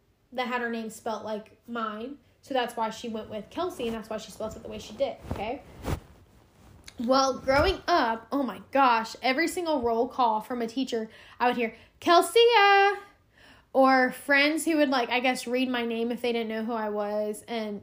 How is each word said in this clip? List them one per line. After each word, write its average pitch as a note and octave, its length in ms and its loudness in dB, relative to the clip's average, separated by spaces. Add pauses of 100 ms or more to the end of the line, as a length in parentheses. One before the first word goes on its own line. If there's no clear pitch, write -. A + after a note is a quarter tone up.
(320)
that B3 160 -6
had B3 120 -4
her A#3 100 -4
name A3+ 200 -6
spelt G#3 340 -8
like G#3+ 320 -10 (120)
mine. A#3 500 -8 (220)
So - 140 -6
that's A#3+ 220 -2
why A3 140 -2
she A#3 180 -10
went G#3+ 220 -8
with G#3 200 -10
Kelsey, D#4+ 360 -6
and A3+ 80 -4
that's G#3+ 160 -10
why A3 60 -6
she G#3 160 -14
spells G#3+ 240 -10
it A3+ 80 -18
the - 40 -14
way A3 120 -12
she G#3+ 140 -16
did, C4 200 -2 (160)
okay? A3+ 320 -6 (1400)
Well, C4 360 2
growing D4 520 0
up, B3 460 0
oh C#4 100 0
my G3 200 -8 (100)
gosh, A#3+ 500 4
every C4 240 2
single D#4+ 340 -2
roll A#3 280 0
call A3 320 0
from B3 200 -8
a A#3 60 -4
teacher, A3+ 420 -4 (300)
I B3 80 2
would B3 100 2
hear, A3+ 200 -4 (240)
"Kelsia!" G4+ 960 6 (800)
Or C4 360 6
friends C#4+ 560 2
who D#4+ 100 2
would, D4 140 4
like, B3 180 0
I B3 120 0
guess, B3+ 260 0
read B3 240 0
my A#3+ 160 -2
name A#3 260 -2
if A#3 80 -8
they A#3+ 120 0
didn't A3+ 160 -2
know A3 160 -4
who A#3+ 100 -4
I G#3+ 160 -4
was, G#3 580 -4
and G#3+ 340 -6